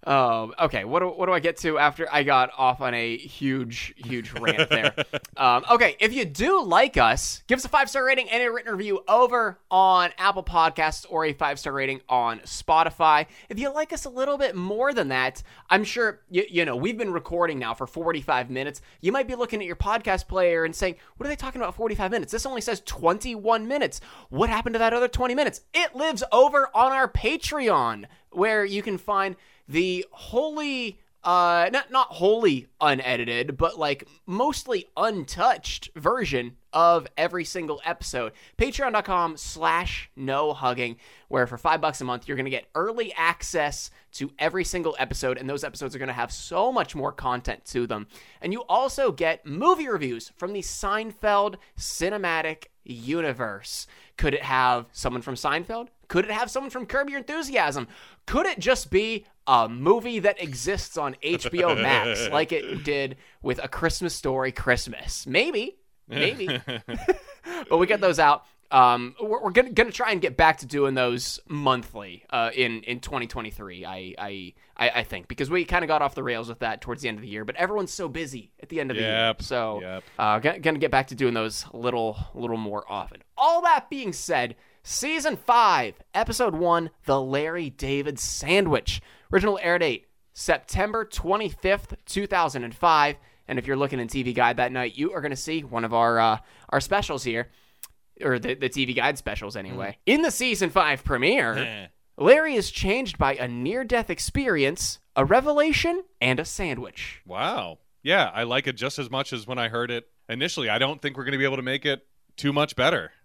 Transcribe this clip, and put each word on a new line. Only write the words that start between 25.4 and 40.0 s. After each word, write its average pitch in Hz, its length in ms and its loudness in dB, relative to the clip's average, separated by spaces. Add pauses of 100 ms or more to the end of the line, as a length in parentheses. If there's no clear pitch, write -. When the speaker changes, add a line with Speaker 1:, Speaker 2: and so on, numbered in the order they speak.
Speaker 1:
It 330 220 0
lives 285 360 -2
over 269 440 6
on 254 160 6
our 262 180 2
Patreon, 202 960 0 (240)
where 208 340 2
you 202 200 -2
can 196 160 -4
find 196 360 0 (320)
the 180 440 0
wholly, 277 880 -4 (240)
uh, 175 480 4
not, 269 180 -2
not 254 200 2
wholly 175 580 2 (140)
unedited, 127 760 0
but, 160 240 -2
like, 143 260 -2 (200)
mostly 226 720 -2
untouched 196 1000 -2
version 143 600 0 (160)
of 165 420 4
every 165 300 -2
single 156 400 -6
episode. 123 480 -4 (240)
Patreon 262 340 0
dot 214 140 2
com 170 320 0
slash 165 800 -2